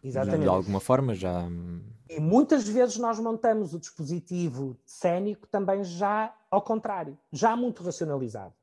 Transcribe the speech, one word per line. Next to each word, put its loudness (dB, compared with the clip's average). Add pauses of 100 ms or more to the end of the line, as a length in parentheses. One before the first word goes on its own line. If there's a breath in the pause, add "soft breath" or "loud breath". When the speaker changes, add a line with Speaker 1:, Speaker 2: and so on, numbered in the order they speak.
Speaker 1:
Exatamente. 0
Speaker 2:
De 4
alguma 2
forma 2
já, -2
hum. -8 (280)
Speaker 1:
E -8
muitas 6
vezes 2
nós -2
montamos 0
o -8
dispositivo -6
cénico -2
também 0
já -2 (180)
ao 4
contrário, -4 (140)
já 4
muito -4
racionalizado. -6